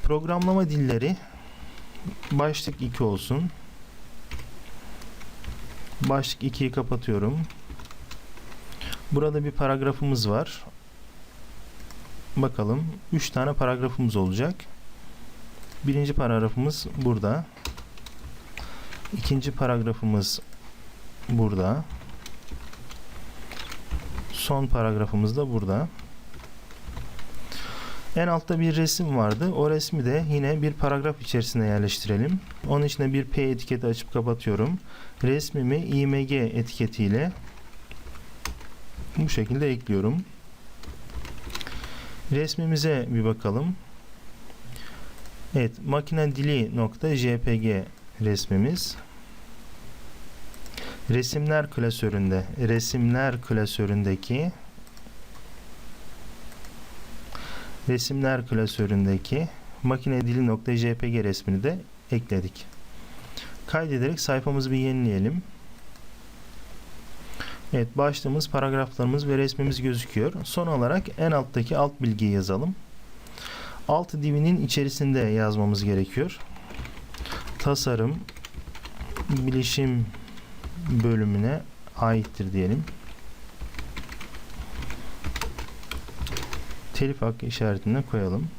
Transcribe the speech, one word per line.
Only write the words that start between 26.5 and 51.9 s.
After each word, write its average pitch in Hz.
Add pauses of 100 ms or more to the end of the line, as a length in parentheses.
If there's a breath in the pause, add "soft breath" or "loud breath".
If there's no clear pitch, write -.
En 170
altta 165
bir 165
resim 160
vardı. 113
O 147
resmi 156
de 151
yine 147
bir 147
paragraf 143
içerisine 117
yerleştirelim. 104 (280)
Onun 143
için 143
de 135
bir 135
P 139
etiketi 127
açıp 117
kapatıyorum. 117 (440 loud breath)
Resmimi 135
I 139
M 139
G 135
etiketiyle 117 (1900)
bu 156
şekilde 127
ekliyorum. 120 (2000 loud breath)
Resmimize 151
bir 117
bakalım. 113 (1800 loud breath)
Evet, 117 (140)
makine 147
dili 139
nokta 120
J 120
P 117
G 107 (360)
resmimiz. 107 (2250 loud breath)
Resimler 147
klasöründe, 101 (120)